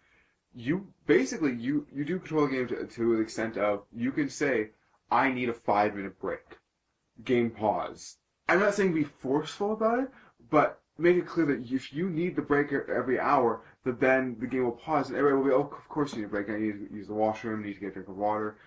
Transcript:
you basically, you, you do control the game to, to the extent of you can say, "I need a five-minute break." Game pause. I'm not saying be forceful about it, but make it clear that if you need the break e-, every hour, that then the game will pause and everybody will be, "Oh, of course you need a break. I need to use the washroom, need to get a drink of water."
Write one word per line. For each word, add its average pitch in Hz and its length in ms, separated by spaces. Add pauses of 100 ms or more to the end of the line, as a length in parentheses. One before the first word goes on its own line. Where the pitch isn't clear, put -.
(540)
you 139 340 (200)
basically, 165 480
you, 131 380
you 139 100
do 180 160
control 151 280
the 131 40
game 127 160
to, 117 180
to 117 300
the 110 60
extent 110 340
of 101 280 (120)
you 120 160
can 147 160
say, 123 440 (380)
"I 131 220
need 123 160
a 117 60
five-minute 101 680
break." - 380 (680)
Game 120 280
pause. - 680 (320)
I'm 175 100
not 202 140
saying 190 200
be 151 120
forceful 147 640
about 220 280
it, 269 100 (400)
but - 320 (160)
make 175 180
it 175 100
clear 165 200
that 123 260
if 131 220
you 175 160
need 165 260
the 143 60
break 143 320
e-, - 20 (180)
every 123 260
hour, 120 420 (240)
that 120 140
then 131 400
the 127 60
game 127 200
will 117 60
pause 156 380
and 110 80
everybody 139 240
will 135 80
be, 131 60
"Oh, 147 220
of - 120
course 147 240
you 117 60
need 104 60
a 98 40
break. 101 200
I 107 80
need 104 320
to - 60
use 98 120
the 104 60
washroom, 107 500
need 101 120
to - 40
get 98 100
a 92 40
drink 95 160
of 92 80
water." 107 500